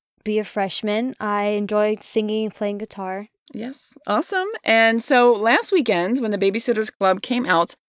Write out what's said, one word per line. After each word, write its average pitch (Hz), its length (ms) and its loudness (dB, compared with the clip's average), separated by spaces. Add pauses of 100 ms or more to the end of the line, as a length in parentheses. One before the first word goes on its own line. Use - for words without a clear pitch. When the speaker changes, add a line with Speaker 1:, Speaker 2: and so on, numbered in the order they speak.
(240)
Speaker 1:
be 214 140 0
a 214 60 0
freshman. 214 760 -2
I 208 240 -2
enjoy 208 580 0
singing 214 420 -2
and 214 100 -6
playing 202 240 -4
guitar. 202 500 -10 (240)
Speaker 2:
Yes, 233 420 -12 (120)
awesome. 370 400 -2 (160)
And 226 400 4
so 240 300 6
last 233 400 0
weekend, 226 480 2
when 220 100 -2
the 202 80 0
Babysitters 214 580 0
Club 190 240 2
came - 240 -2
out, 170 300 2 (140)